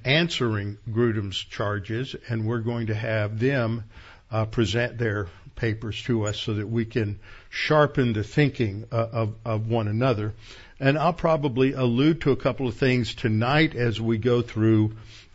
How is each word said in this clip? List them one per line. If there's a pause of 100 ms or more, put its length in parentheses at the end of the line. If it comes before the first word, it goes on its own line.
answering (160)
Grudem's
charges, (140)
and
we're
going
to
have
them, (460)
uh,
present
their (280)
papers
to
us
so
that
we
can (300)
sharpen
the
thinking,
uh,
of, (120)
of
one
another. (440)
And
I'll
probably
allude
to
a
couple
of
things
tonight
as
we
go
through, (420)